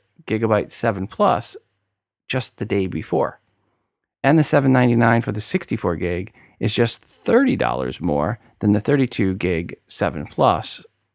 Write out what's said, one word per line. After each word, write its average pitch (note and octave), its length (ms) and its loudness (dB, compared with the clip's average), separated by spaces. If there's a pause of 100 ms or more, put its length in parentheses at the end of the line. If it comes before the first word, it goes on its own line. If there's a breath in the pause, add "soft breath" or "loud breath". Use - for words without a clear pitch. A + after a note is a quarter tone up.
(260)
gigabyte A2 460 0
seven G2+ 360 -2
Plus - 500 0 (720)
just - 280 -6
the - 80 -8
day G2+ 220 0
before. - 540 -4 (840)
And D#3 140 6
the D3+ 60 6
seven C#3 260 4
ninety-nine A#2 480 4
for A2 140 -4
the G#2+ 80 -6
sixty-four - 560 -4
gig F2 340 -4 (260 soft breath)
is A2+ 160 -2
just A#2 300 0
thirty - 540 0
dollars B1+ 420 -4
more E2 400 -2 (200 soft breath)
than G#2+ 120 2
the G#2 80 2
thirty-two A#2+ 560 0
gig F2 400 -4 (140)
seven D#2 360 -4
Plus, - 600 -2 (300)